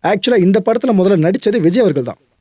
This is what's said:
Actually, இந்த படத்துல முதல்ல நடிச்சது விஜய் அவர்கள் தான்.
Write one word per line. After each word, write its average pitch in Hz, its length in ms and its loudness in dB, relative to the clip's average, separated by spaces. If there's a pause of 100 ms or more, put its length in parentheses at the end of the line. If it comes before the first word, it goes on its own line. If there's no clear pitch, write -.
Actually, 214 300 0
இந்த 190 280 2
படத்துல 240 260 0
முதல்ல 185 420 2
நடிச்சது 214 280 -2
விஜய் 175 200 2
அவர்கள் 147 220 0
தான். 117 140 -10 (240)